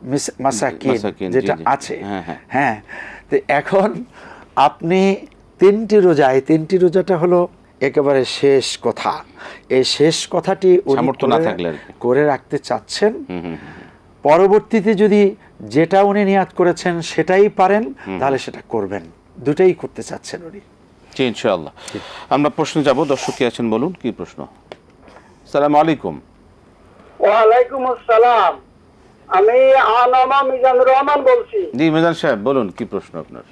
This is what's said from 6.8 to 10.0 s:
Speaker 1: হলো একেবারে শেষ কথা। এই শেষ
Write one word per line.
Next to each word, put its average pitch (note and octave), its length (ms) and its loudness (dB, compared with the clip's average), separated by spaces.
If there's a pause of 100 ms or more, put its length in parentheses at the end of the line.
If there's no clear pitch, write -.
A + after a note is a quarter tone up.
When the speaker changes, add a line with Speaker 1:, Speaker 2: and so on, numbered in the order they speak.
Speaker 1:
হলো F3 300 2 (340)
একেবারে C#3 440 0
শেষ C#3 560 0
কথা। - 440 -4 (440)
এই C3 140 2
শেষ D#3 460 0